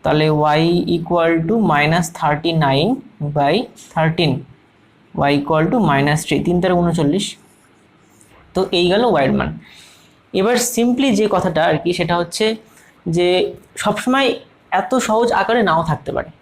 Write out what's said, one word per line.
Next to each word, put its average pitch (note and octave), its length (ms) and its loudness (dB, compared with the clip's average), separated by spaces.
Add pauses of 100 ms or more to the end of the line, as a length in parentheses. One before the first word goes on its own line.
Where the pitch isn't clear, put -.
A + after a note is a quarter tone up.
তাহলে D3+ 280 0
y D3+ 320 2 (340)
equal E3+ 360 0 (160)
to A3 60 0 (180)
minus D#3+ 340 2 (120)
thirty D#3+ 340 -2 (140)
nine C#3+ 240 2 (460)
by D3 180 2 (380)
thirteen, D#3+ 400 0 (960)
y - 100 2
equal D#3 340 0
to B3+ 40 0 (140)
minus C#3+ 360 2
three, D3 200 0
তিন F3 140 0
তেরো F3+ 200 0
ঊনচল্লিশ। E3+ 460 0 (1300)
তো F#3 60 0 (180)
এই F3 140 2
গেল G#3+ 120 2
y D#3+ 200 2
এর C3+ 80 2
মান। - 180 -2 (840)
এবার G#3+ 240 2 (200)
simply B3 320 2 (100)
যে G#3+ 120 2
কথাটা F3 400 0
আর D#3 120 2
কি F3 160 -2
সেটা E3+ 220 -2
হচ্ছে F3 260 -4 (680)
যে F3 120 2 (480)
সবসময় B3+ 500 0 (440)
এত G3 240 -2
সহজ A#3 380 0
আকারে A#3 300 0
নাও E3 280 0
থাকতে - 260 -4
পারে - 140 -6 (120)